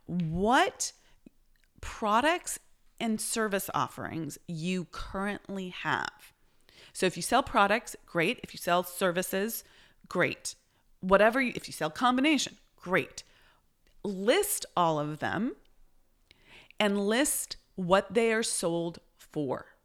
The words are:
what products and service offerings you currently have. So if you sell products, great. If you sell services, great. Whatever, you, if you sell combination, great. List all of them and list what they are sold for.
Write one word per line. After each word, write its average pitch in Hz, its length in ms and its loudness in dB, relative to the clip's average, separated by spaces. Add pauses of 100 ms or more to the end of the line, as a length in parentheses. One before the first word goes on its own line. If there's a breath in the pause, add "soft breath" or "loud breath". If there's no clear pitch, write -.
what 180 880 0 (880 soft breath)
products 254 760 0 (420)
and 220 200 -2
service 208 520 -2
offerings 143 760 -4
you 175 440 -4
currently 196 760 -8
have. - 680 -6 (580 loud breath)
So - 140 0
if 175 100 -2
you 175 60 -8
sell 262 220 2
products, 214 600 2
great. 160 380 0
If - 100 -14
you - 60 -14
sell 175 240 2
services, 190 800 -2 (460 soft breath)
great. - 480 -2 (440)
Whatever, 202 400 6
you, 247 140 0
if - 140 -10
you 143 40 -16
sell - 180 -4
combination, 262 680 2 (180)
great. - 480 -2 (800 soft breath)
List 208 640 0 (100)
all 165 220 4
of 151 220 -4
them 196 340 -2 (1300 loud breath)
and 202 260 2
list 240 500 0 (200)
what 190 380 2
they 226 180 4
are 226 100 2
sold 170 560 -2 (180)
for. - 500 -6 (180)